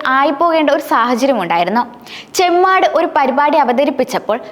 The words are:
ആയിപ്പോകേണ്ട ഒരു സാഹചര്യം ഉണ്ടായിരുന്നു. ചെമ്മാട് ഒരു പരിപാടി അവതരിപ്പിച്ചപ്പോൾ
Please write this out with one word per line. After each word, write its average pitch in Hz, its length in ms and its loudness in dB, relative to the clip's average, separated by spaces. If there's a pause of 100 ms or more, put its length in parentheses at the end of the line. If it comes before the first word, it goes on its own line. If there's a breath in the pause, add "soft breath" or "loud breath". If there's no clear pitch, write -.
ആയിപ്പോകേണ്ട 302 640 0
ഒരു 302 100 2
സാഹചര്യം 254 640 0
ഉണ്ടായിരുന്നു. 175 400 0 (520 loud breath)
ചെമ്മാട് 370 600 2
ഒരു 330 220 0
പരിപാടി 285 420 2
അവതരിപ്പിച്ചപ്പോൾ 254 840 0 (120)